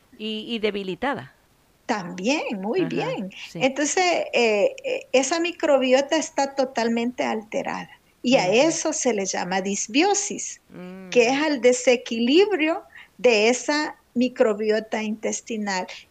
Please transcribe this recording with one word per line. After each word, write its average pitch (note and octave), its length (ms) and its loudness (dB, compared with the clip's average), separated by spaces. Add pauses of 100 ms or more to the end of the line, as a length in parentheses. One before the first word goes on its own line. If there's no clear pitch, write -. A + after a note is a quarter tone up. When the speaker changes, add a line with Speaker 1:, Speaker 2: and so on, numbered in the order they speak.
(160)
Speaker 1:
y, G#3+ 320 -8
y A#3 120 -4
debilitada. G3 720 -4 (520)
Speaker 2:
También, G#3+ 760 -4
muy A#3 200 -2
Speaker 1:
Ajá, C#4+ 80 0
Speaker 2:
bien. G#4 420 -4 (200)
Speaker 1:
sí. F3 120 -12
Speaker 2:
Entonces, C#4+ 420 0 (280)
eh, G#3 420 2 (100)
eh, - 280 -6
esa C4+ 280 2
microbiota C#4 760 2
está C#4 380 -2
totalmente A#3+ 720 -2
alterada. G#3 640 -6 (320)
Y B3+ 160 4
a F#3 120 2
Speaker 1:
Ujú. B3 200 4
Speaker 2:
eso D#4+ 240 -2
se B3 220 0
le G3 120 -2
llama F#3+ 340 -4
disbiosis, A#3 1080 -2
Speaker 1:
Mm. F3+ 420 -16
Speaker 2:
que A#3 180 6
es C#4 140 0
al D4 180 0
desequilibrio C4+ 1200 4 (340)
de G#3+ 320 4
esa D4 480 0 (180)
microbiota A3 880 0
intestinal, G#3+ 840 -4 (240)